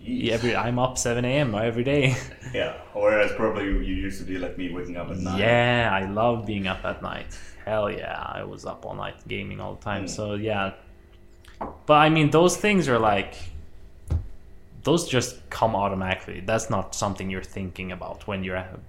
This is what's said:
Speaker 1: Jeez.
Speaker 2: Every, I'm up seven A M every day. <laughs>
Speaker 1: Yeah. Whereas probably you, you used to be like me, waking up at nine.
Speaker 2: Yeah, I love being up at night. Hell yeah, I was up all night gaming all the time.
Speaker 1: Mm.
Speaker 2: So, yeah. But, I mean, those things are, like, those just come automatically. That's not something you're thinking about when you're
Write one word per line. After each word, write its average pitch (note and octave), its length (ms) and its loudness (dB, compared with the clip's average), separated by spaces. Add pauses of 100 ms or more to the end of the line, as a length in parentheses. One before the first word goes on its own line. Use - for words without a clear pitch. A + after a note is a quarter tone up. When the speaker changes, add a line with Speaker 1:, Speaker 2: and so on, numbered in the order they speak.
Speaker 1:
Jeez. A#2+ 280 0
Speaker 2:
Every, A2+ 240 2
I'm A#2 240 0
up B2+ 200 2
seven B2 260 0
A B2 160 2
M B2 140 2
every A2+ 300 0
day. C3+ 360 4
<laughs> - 340 -12
Speaker 1:
Yeah. - 180 -2 (220)
Whereas G#2 380 6
probably G#2+ 320 0
you, F#2+ 160 2
you F#2+ 140 -2 (120)
used F#2+ 140 -6
to F2+ 40 -8
be F#2 140 -4
like F2 180 -6
me, F2 160 -4
waking F2 240 -6
up F2 140 -6
at F#2+ 80 -4
nine. F#2 200 -2
Speaker 2:
Yeah, A#2+ 540 4
I F#2+ 180 0
love A2 360 2
being G2+ 220 -2
up F#2 160 -4
at F2+ 180 -4
night. - 340 -8 (300)
Hell G#2 240 2
yeah, F2 260 -6 (240)
I G2+ 40 -8
was - 200 -12
up - 220 -10
all G1+ 80 -8
night - 220 -8 (100)
gaming G2 340 -6
all G2 140 -8
the - 80 -16
time. G2 220 -4
Speaker 1:
Mm. F2+ 60 -6
Speaker 2:
So, G#2 240 -4
yeah. G#2 380 -2 (1120)
But, D3+ 80 8 (120)
I - 40 6
mean, D#3 200 6
those F3 260 6
things F#3+ 320 4
are, A#2+ 120 4
like, G2+ 340 2 (1500)
those C3 240 2
just - 420 -2
come A2+ 240 2
automatically. F#2+ 720 -2
That's A2 240 0
not F#2+ 240 -2
something G2 360 -2
you're F#2 120 -4 (160)
thinking F#2 340 -8
about - 360 -10
when F#2+ 160 -4
you're F#2 200 -4 (240)